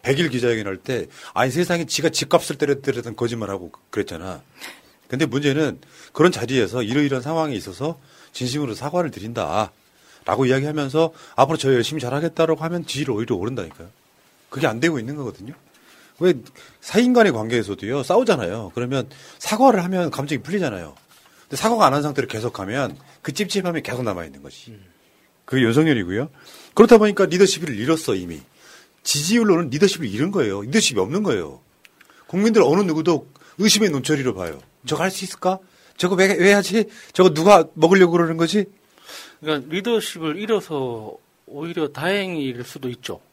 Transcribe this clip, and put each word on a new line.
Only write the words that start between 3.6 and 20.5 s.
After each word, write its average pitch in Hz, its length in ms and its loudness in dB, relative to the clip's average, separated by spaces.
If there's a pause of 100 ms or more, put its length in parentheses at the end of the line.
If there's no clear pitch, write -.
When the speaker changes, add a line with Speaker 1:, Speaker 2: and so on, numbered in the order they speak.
Speaker 1:
그랬잖아. 90 500 -8 (680)
근데 139 200 -2
문제는 143 520 0 (320)
그런 175 200 6
자리에서 120 520 -2
이러이러한 135 380 0
상황에 156 340 -2
있어서 104 440 -8 (340)
진심으로 127 420 -6
사과를 156 360 -4
드린다라고 104 1400 -4
이야기하면서 147 680 0 (220)
앞으로 135 220 2
저 135 160 0
열심히 123 280 0
잘하겠다라고 156 600 -2
하면 170 220 -6
지지율 139 260 -6
오히려 113 240 -2
오른다니까요. 92 520 -8 (640)
그게 135 180 -2
안 113 120 -2
되고 156 200 0
있는 123 160 -8
거거든요. 123 380 -12 (680)
왜 175 140 2 (480)
사인간의 233 520 4
관계에서도요, 113 680 -2
싸우잖아요. 117 720 0
그러면 123 340 -4 (300)
사과를 214 440 2
하면 180 280 -2
감정이 143 300 -6
풀리잖아요. 127 540 -6 (480)